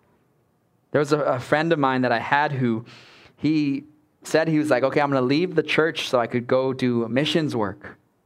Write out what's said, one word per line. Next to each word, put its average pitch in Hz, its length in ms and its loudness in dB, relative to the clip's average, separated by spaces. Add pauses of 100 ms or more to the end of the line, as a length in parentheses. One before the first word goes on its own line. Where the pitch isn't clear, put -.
(920)
There 135 80 0
was 147 140 0
a, 151 60 2
a 139 200 -2
friend 156 320 0
of 156 80 0
mine 131 220 2
that 123 100 0
I 113 80 0
had 143 320 0
who, 123 340 -2 (500)
he 147 480 -2 (400)
said, 160 240 0
he 156 100 2
was 151 140 0
like, 123 120 2
"Okay, 135 160 2
I'm 143 120 2
gonna 135 100 2
leave 151 320 0
the 160 80 2
church 156 480 0
so 123 100 2
I 117 60 0
could 120 220 -4
go 131 260 0
do 120 340 0
missions 143 480 0
work." 101 420 -6 (280)